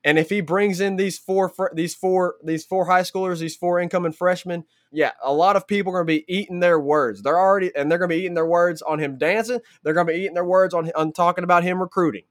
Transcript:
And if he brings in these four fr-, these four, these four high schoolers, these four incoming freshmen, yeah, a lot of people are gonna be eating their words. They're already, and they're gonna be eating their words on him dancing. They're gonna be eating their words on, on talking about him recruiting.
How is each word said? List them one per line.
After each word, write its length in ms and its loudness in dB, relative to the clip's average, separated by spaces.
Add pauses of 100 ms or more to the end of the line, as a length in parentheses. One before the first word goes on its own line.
And 140 4
if 120 0
he 100 0
brings 400 0
in 160 -2
these 200 -2
four 320 -2
fr-, 260 -6
these 200 -4
four, 480 0
these 220 -6
four 220 -2
high 160 2
schoolers, 360 -4
these 160 -8
four 240 0
incoming 340 -2
freshmen, 520 -2 (260)
yeah, 220 0 (100)
a 100 -2
lot 220 4
of 140 -2
people 240 -2
are 40 -4
gonna 100 -2
be 200 0
eating 340 -4
their 200 4
words. 420 0
They're 160 2
already, 380 2
and 140 -2
they're 80 2
gonna 100 -2
be 80 0
eating 180 -4
their 120 0
words 360 2
on 160 -4
him 180 -4
dancing. 440 -2 (220)
They're 120 -2
gonna 180 2
be 60 -2
eating 160 -4
their 100 0
words 300 4
on, 220 -2
on 160 0
talking 320 0
about 180 4
him 180 -2
recruiting. 500 -2